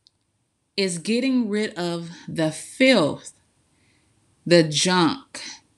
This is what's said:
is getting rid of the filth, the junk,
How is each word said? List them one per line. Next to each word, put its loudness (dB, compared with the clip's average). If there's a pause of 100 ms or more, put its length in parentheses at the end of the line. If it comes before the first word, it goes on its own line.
(760)
is -2
getting -2
rid -4
of -6 (180)
the -2
filth, 0 (1120)
the 6
junk, -2 (380)